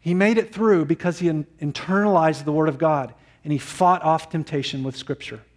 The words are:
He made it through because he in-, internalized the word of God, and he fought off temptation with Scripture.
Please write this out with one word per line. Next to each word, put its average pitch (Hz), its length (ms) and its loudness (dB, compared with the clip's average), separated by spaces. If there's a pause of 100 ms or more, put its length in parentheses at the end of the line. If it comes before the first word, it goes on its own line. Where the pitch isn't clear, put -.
He 165 120 -2
made 208 260 4
it 220 140 -2
through 190 340 2
because 165 320 -2
he 175 100 0
in-, 156 180 -2 (140)
internalized 160 840 0
the 151 80 -2
word 156 160 2
of 135 100 -4
God, 143 360 0 (300)
and 151 80 -4
he 147 60 0
fought 180 440 2
off 160 280 0
temptation 147 520 -6
with 131 140 -8
Scripture. - 440 -12 (160)